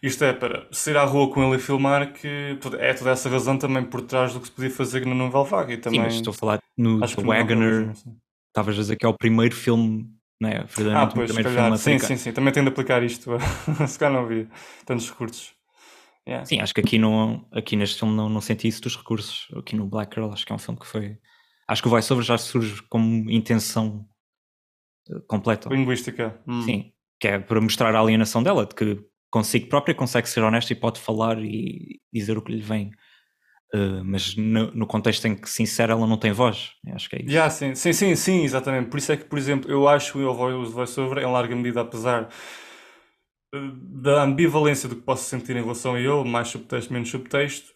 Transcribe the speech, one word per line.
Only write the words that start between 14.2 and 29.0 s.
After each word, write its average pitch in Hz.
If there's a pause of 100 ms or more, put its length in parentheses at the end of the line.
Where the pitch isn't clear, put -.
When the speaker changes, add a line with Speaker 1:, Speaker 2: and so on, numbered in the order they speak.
Speaker 1:
havia 110 (360)
tantos 120
recursos. - (760)
Yeah. 127
Speaker 2:
Sim, 151
acho -
que 107
aqui 110
não, 110
aqui 110
neste 101
filme 107
não, 107
não 107
senti 110
isso 110
dos -
recursos. - (100)
Aqui -
no 104
Black 104
Girl 110
acho -
que -
é 107
um 107
filme 117
que -
foi, 107 (500)
acho 113
que -
o 113
voiceover 120
já 117
surge 113
como 113
intenção, 110 (1040)
eh, -
completa. 107
Speaker 1:
Linguística. 127
Hum. 120
Speaker 2:
Sim, 104 (280)
que -
é 101
para 110
mostrar 113
a 110
alienação 110
dela, 156
de -
que 104 (300)